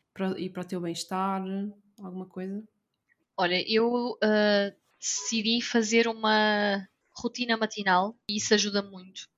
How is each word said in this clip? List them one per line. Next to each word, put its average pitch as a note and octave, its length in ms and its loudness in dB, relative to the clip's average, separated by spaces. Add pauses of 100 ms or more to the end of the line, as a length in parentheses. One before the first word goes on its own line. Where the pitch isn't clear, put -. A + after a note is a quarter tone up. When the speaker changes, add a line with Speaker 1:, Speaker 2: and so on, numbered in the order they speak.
(120)
Speaker 1:
para, F#3+ 280 -4
e F#3 100 -6
para F#3 140 -8
o - 20 -8
teu F3+ 160 -6
bem-estar, F#3+ 600 -4 (580)
alguma F#3 260 -10
coisa? F#3+ 360 -8 (720)
Speaker 2:
Olha, F3+ 340 2
eu, A#3+ 520 2
ah, G#3 480 4 (280)
decidi A3+ 600 -2
fazer A#3 460 2
uma G#3+ 800 2 (280)
rotina A#3+ 400 -2
matinal G3+ 640 0 (100)
e G#3 100 -4
isso G#3+ 180 2
ajuda G#3 260 0
muito. F#3+ 460 -16 (100)